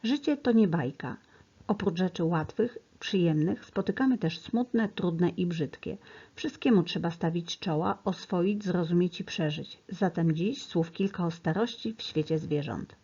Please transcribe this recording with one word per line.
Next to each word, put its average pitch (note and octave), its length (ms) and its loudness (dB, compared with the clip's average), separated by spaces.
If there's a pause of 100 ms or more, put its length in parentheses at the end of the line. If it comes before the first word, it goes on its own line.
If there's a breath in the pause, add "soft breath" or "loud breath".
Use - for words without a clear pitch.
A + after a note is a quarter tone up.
Życie C#4 340 0
to B3+ 160 0
nie A3 160 8
bajka. C#3+ 480 -2 (500 soft breath)
Oprócz G3 320 0
rzeczy F3+ 260 0
łatwych, E3+ 540 0 (200)
przyjemnych, E3+ 640 2
spotykamy A#3 540 0
też E3 200 -2
smutne, A#3 500 0
trudne F3 400 0
i - 180 0
brzydkie. D#3+ 500 -4 (380 loud breath)
Wszystkiemu A#3+ 480 2
trzeba E3+ 280 -2
stawić E3+ 480 -4
czoła, F3+ 460 -2
oswoić, G3 600 -2
zrozumieć F3 560 2
i G3 40 -6
przeżyć. - 540 -4 (100)
Zatem E3+ 460 2
dziś G3 280 -2
słów E3 300 -2
kilka G3 340 -2
o E3+ 40 0
starości G#3+ 680 -2
w - 40 -12
świecie D#3 360 0
zwierząt. D#3 640 -4